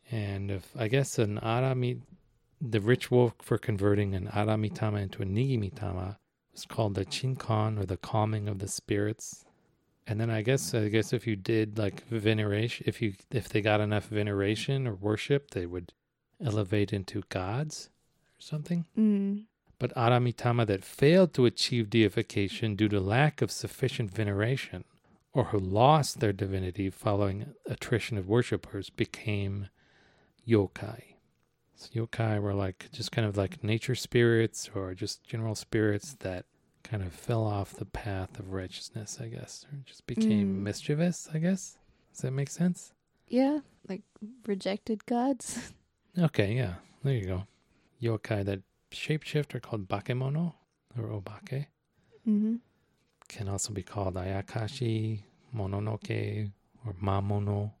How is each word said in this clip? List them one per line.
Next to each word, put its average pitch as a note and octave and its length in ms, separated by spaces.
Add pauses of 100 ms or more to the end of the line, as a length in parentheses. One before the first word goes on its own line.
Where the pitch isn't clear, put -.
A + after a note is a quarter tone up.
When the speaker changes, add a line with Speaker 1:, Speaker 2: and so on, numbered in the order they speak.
(100)
Speaker 1:
And G2 400
if, F#2+ 260
I A#2 100
guess, C3 300
an G#2+ 220
Ara-mi-, B2 580 (640)
the A2+ 180
ritual B2 640
for - 160
converting G2+ 560
an F#2+ 140
Ara-mitama G#2 760
into G2 220
a - 20
Nigi-mitama G2 920 (360)
was - 120
called G#2+ 280
the G2 120
Chinkon, A2 760
or F#2+ 60
the F#2 100
calming G#2+ 500
of G2+ 120
the G2 80
spirits. - 760 (640)
And G#2+ 160
then A#2 80
I A2 140
guess, C3+ 320
I G#2+ 140
guess G#2+ 220
if A#2+ 140
you A2 100
did, G#2+ 440
like, F#2+ 280
veneration, G#2+ 800
if - 140
you, G#2 140 (160)
if A2 180
they A2 120
got G#2 200
enough G#2 240
veneration G#2+ 800
or A2+ 60
worship, G#2+ 580
they F#2 140
would F2 280 (520)
elevate G#2 480
into G2 360
gods A2 600 (480)
or - 40
something. D#3+ 440 (120)
Speaker 2:
Mm. G#3 480 (340)
Speaker 1:
But - 160
Aramitama A#2+ 720
that G2 180
failed E3+ 480
to B2+ 140
achieve A2+ 420
deification G#2+ 840
due G#2+ 140
to G#2 100
lack A#2 420
of A#2 100
sufficient - 600
veneration, G#2 680 (500)
or B2+ 120
who - 120
lost A2+ 640
their G#2 140
divinity F#2+ 580
following G2+ 560 (180)
attrition - 520
of F#2 120
worshippers, G2+ 640
became G2+ 800 (760)
yokai. G#2+ 540 (720)
So - 140
yokai A2+ 520
were, G2+ 120
like, G2 400
just - 180
kind A2+ 160
of, G2+ 80
like, F#2+ 280
nature A2+ 320
spirits A#2 760
or F#2+ 200
just G2+ 300
general A2+ 320
spirits G#2+ 640
that F2+ 260 (380)
kind G#2 200
of F2+ 100
fell A2+ 320
off G2+ 280
the - 120
path F#2+ 540
of F#2+ 140
righteousness, F#2+ 680
I A#2 60
guess, - 440
or C#3+ 140
just - 200
became G#2+ 540
Speaker 2:
Mm. G2+ 40
Speaker 1:
mischievous, D3+ 680
I D#3 60
guess. F#3 380 (340)
Does - 100
that C3 100
make C3+ 180
sense? - 440 (340)
Speaker 2:
Yeah, C4+ 320 (300)
like, F#3+ 140 (420)
rejected G3+ 600
gods. A#3+ 720
<laughs> - 40 (340)
Speaker 1:
Okay, A2+ 380
yeah, A2+ 220 (280)
there C3+ 120
you G#2 100
go. F#2 220 (520)
Yokai A2 460
that G2 160 (300)
shapeshift - 640
are B2 40
called G#2 280
bakemono C3 680 (420)
or A#2 140
obake. A2 560 (640)
Speaker 2:
Mm-hmm. G#3+ 280 (720)
Speaker 1:
Can G2 200
also G2 240
be F#2+ 80
called F#2+ 320
ayakashi, G#2+ 1080 (340)
mononoke, G#2 920 (340)
or G#2+ 160
mamono. G2+ 800